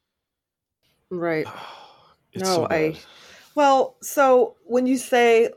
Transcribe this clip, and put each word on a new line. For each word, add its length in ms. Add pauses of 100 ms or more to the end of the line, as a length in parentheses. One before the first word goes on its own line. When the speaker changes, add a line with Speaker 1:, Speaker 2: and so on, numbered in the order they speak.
(1120)
Speaker 1:
Right. 360 (420)
Speaker 2:
<sighs> 440
it's 120
Speaker 1:
No, 100
Speaker 2:
so 160
Speaker 1:
I, 220
Speaker 2:
bad. 60 (560)
Speaker 1:
well, 480
so 640
when 220
you 100
say, 600